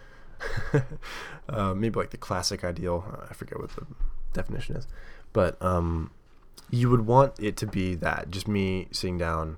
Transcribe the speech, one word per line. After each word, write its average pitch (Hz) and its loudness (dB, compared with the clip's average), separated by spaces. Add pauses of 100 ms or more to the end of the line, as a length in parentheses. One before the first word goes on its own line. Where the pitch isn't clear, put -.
(720)
<laughs> - -2
uh, 98 0
maybe, 107 0
like, 87 0
the - -10
classic 95 -2
ideal. 87 -4
I - -12
forget - -10
what - -8
the - -10 (480)
definition - -2
is. - -4 (460)
But, 92 4
um, 85 2 (580)
you 123 4
would 117 6
want 131 6
it 104 0
to 117 -2
be 92 2
that, 80 0
just 95 -4
me 95 2
sitting 90 -2
down 80 0